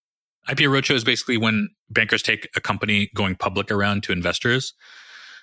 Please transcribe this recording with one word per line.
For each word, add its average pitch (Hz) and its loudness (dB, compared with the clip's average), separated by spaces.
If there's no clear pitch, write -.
I 135 -4
P 147 4
O 139 4
roadshow 135 2
is 120 0
basically 120 0
when 110 0
bankers 110 2
take - -2
a 113 0
company 101 -2
going 98 0
public 98 -4
around 101 0
to 98 -4
investors. 85 -2